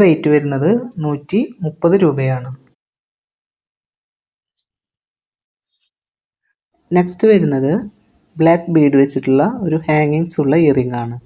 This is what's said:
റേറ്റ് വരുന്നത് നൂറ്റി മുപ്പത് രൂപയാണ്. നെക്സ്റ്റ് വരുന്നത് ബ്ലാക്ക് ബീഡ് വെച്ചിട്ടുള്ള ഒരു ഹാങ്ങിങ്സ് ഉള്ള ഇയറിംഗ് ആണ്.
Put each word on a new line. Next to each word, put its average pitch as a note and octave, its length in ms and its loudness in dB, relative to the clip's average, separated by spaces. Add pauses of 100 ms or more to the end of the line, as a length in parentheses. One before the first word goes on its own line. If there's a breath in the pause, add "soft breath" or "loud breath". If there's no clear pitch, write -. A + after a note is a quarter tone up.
റേറ്റ് D#3 300 2
വരുന്നത് C#3+ 360 0 (340)
നൂറ്റി D3 360 -4 (260)
മുപ്പത് E3+ 380 -2
രൂപയാണ്. C3 460 -2 (4000)
നെക്സ്റ്റ് F3+ 360 0
വരുന്നത് D3 380 0 (680)
ബ്ലാക്ക് E3+ 360 2
ബീഡ് C#3+ 260 4
വെച്ചിട്ടുള്ള C#3 420 0 (220)
ഒരു D#3 200 -2
ഹാങ്ങിങ്സ് D3+ 580 -2
ഉള്ള C#3 200 0
ഇയറിംഗ് B2+ 400 0
ആണ്. A#2+ 120 -10 (100)